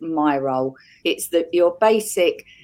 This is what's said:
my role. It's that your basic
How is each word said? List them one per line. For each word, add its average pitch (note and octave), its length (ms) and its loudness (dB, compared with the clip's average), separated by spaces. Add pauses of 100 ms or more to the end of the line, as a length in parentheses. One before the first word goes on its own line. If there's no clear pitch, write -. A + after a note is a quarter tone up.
my D3+ 360 0
role. C3+ 380 -4 (280)
It's - 240 -4
that E3 260 0
your F3 260 2
basic G#3+ 640 0 (200)